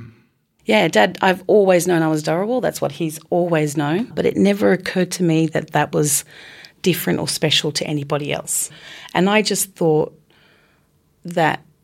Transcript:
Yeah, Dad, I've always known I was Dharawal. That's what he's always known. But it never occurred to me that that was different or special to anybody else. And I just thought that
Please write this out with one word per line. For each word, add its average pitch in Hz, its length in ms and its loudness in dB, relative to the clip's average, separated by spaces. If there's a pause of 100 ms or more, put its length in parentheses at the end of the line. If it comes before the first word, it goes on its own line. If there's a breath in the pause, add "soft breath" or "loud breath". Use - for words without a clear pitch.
(640)
Yeah, 214 240 2
Dad, 202 320 2
I've 185 260 2
always 185 400 4
known 170 140 2
I 160 80 0
was 151 140 -2
Dharawal. 202 380 -2
That's 160 200 -4
what 139 120 -2
he's 156 260 -6 (100)
always 160 480 0
known. 160 360 -2
But - 120 -2
it - 100 0
never 202 380 2
occurred 180 380 -2
to - 120 -4
me 160 240 2
that 156 240 -6
that 147 220 0
was 147 320 0 (560 loud breath)
different - 380 -2
or 160 100 -4
special 151 420 -2
to - 160 -6
anybody 147 460 -4
else. - 360 -6 (440 loud breath)
And 180 160 4
I 214 120 4
just 208 340 -4
thought 160 380 0 (1120 soft breath)
that 170 400 -2 (200)